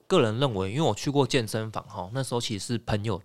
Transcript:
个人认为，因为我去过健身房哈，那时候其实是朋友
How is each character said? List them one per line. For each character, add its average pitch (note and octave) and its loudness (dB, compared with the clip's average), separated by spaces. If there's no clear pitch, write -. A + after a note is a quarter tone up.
个 F#3 6
人 A2 2
认 C3 2
为， F#2+ 0
因 G#2+ -6
为 D#3 0
我 B2 4
去 - -2
过 C3+ 4
健 A#2+ 2
身 A2 -4
房 - -6
哈， F#2+ -10
那 C3+ -2
时 B2+ -4
候 A#2+ 0
其 A2 -4
实 - -8
是 A#2 -2
朋 G#2 -2
友 G#2 -4